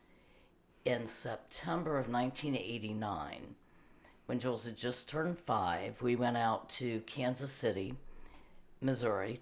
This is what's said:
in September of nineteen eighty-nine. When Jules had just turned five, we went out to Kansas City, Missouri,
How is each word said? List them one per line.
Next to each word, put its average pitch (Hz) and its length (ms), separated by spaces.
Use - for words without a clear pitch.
in 120 200
September 151 920
of 117 100
nineteen 131 460
eighty-nine. 107 960
When 123 140
Jules 120 260
had 113 120
just 123 320
turned 165 300
five, 95 600
we 123 140
went 120 220
out 113 320
to 117 320
Kansas 131 500
City, 98 420
Missouri, 117 600